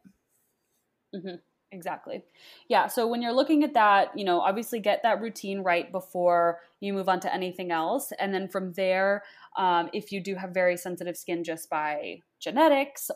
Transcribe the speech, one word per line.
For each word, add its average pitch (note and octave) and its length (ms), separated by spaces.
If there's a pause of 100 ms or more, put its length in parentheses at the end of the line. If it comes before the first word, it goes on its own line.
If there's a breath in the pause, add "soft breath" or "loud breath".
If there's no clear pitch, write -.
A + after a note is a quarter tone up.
(1160)
Mm-hmm. F3+ 200 (360)
Exactly. F3 520 (440 loud breath)
Yeah. G3+ 200
So A3+ 200
when A#3 140
you're A#3 120
looking D4 300
at D4 100
that, G3+ 440
you G#3 60
know, F3 160
obviously A3 400
get G3+ 240
that G#3 180
routine G3+ 400
right F3 300
before F3 680 (200 loud breath)
you G3+ 140
move F#3+ 160
on F3+ 120
to F#3+ 120
anything F3+ 380
else. E3 480
And G3 140
then F#3+ 140
from F#3+ 260
there, F#3+ 500 (340 loud breath)
um, F3 360
if G#3 180
you G3 100
do G3 140
have F#3 180
very F3+ 240
sensitive F3 400
skin E3+ 260
just D#3+ 260
by D3+ 500 (200)
genetics, C#4+ 760